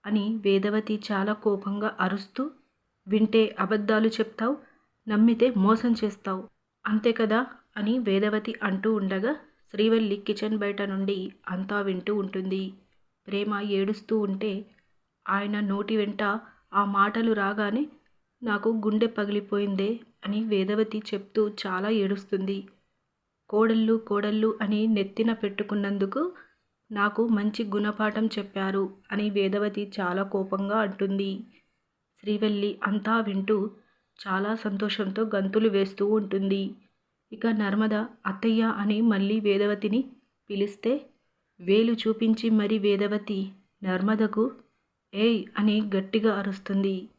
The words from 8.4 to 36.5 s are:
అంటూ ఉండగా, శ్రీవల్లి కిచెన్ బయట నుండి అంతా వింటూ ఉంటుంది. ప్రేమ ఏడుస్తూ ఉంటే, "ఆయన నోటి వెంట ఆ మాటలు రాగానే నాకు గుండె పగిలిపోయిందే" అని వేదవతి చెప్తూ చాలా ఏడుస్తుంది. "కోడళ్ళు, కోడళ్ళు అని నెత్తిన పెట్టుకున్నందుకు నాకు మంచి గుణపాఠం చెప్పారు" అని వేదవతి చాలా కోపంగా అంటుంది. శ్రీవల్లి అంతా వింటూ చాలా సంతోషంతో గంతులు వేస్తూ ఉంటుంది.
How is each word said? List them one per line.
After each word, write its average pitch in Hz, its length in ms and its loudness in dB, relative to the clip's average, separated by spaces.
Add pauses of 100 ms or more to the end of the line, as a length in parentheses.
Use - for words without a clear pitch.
అంటూ 196 320 0
ఉండగా, 196 380 -2 (320)
శ్రీవల్లి 220 520 2
కిచెన్ 214 420 -2
బయట 202 240 -2
నుండి 196 360 -2 (300)
అంతా 190 320 -4
వింటూ 190 340 -2
ఉంటుంది. 190 480 -4 (680)
ప్రేమ 202 260 -2 (160)
ఏడుస్తూ 202 480 0
ఉంటే, 202 340 -2 (720)
"ఆయన 202 340 -2
నోటి 202 360 -2
వెంట 202 260 -2 (500)
ఆ 202 120 4
మాటలు 208 480 2
రాగానే 208 500 0 (600)
నాకు 208 260 0 (100)
గుండె 214 280 2
పగిలిపోయిందే" 202 840 -2 (320)
అని 208 220 -2
వేదవతి 214 560 0
చెప్తూ 208 420 -2 (140)
చాలా 190 380 -4
ఏడుస్తుంది. 196 640 0 (920)
"కోడళ్ళు, 220 480 4
కోడళ్ళు 214 520 0 (100)
అని 208 260 0
నెత్తిన 220 460 2
పెట్టుకున్నందుకు 202 880 -2 (680)
నాకు 208 380 0
మంచి 214 360 0
గుణపాఠం 208 640 0
చెప్పారు" 196 580 -2 (260)
అని 208 200 -2
వేదవతి 202 600 0
చాలా 185 320 -2
కోపంగా 196 560 -2
అంటుంది. 196 520 -2 (920)
శ్రీవల్లి 208 480 0 (120)
అంతా 208 380 0
వింటూ 202 380 0 (600)
చాలా 196 380 -2
సంతోషంతో 208 680 -4
గంతులు 214 440 2
వేస్తూ 196 420 0
ఉంటుంది. 196 520 0 (680)